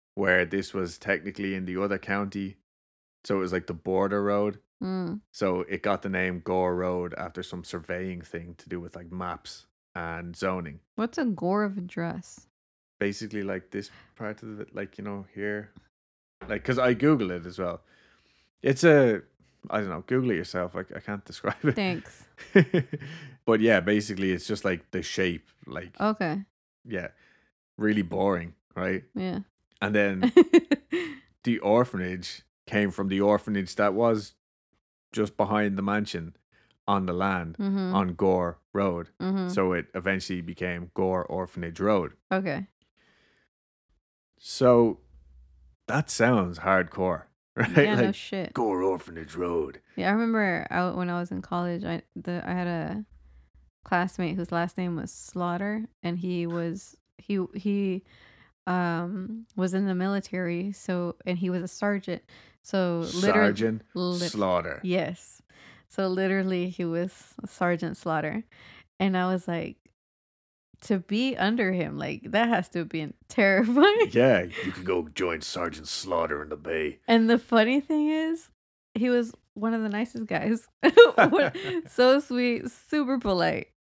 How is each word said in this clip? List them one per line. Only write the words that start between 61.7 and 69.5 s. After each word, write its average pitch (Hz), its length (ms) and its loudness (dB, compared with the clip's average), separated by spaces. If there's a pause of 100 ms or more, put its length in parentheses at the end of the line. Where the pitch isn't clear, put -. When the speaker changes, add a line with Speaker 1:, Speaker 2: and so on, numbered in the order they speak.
Speaker 2:
So 180 360 0 (160)
literally 202 320 4
Speaker 1:
Sergeant 220 340 0 (120)
Speaker 2:
lit-, 175 360 -2
Speaker 1:
Slaughter. 90 540 0
Speaker 2:
Yes. 180 580 -4 (460)
So 196 180 -2
literally 185 640 0
he 180 140 -4
was 170 500 -4 (100)
Sergeant 175 520 0
Slaughter. 160 480 -2 (560)
And 190 160 2
I 180 100 2
was 185 220 -2
like, 170 300 -6 (1040)